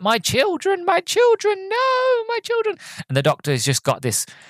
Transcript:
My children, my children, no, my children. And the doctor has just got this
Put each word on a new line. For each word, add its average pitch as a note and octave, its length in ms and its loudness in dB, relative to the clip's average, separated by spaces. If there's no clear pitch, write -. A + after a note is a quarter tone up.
My G#3+ 160 2
children, F4+ 640 0
my F4 160 2
children, G#4 680 2
no, B4+ 580 0
my A#4 140 -4
children. A4 340 -2
And C3 80 -6
the C3 60 2
doctor D3 300 0
has B2+ 120 -2
just C3+ 200 -2
got C3+ 180 0
this B2 240 -2